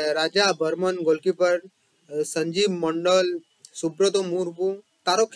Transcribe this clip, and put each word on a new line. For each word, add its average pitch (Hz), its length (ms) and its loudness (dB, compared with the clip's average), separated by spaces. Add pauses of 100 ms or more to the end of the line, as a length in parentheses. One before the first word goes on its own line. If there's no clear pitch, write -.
(200)
রাজা 170 260 0 (140)
বর্মন 180 340 0 (120)
গোলকিপার, 175 540 2
আহ, - 640 -10 (120)
সঞ্জীব 165 360 0 (140)
মণ্ডল, 175 420 2 (540)
সুব্রত 180 360 0 (160)
মুর্মু, 180 380 -2 (380)
তারক 214 280 2